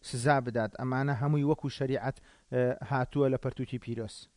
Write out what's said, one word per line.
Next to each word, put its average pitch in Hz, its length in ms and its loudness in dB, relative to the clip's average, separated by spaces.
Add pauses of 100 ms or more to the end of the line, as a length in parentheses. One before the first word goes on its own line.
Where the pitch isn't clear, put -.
سزا 135 400 2
بدات. 117 400 0
ئەمانە 131 400 0
هەمووی 143 300 2
وەکو 151 180 0
شەریعەت، 131 480 -2
ئە، - 460 -4 (280)
هاتووە 139 400 2
لە 131 80 0
پەرتووکی 127 400 -6
پیرۆز. 113 360 -8 (220)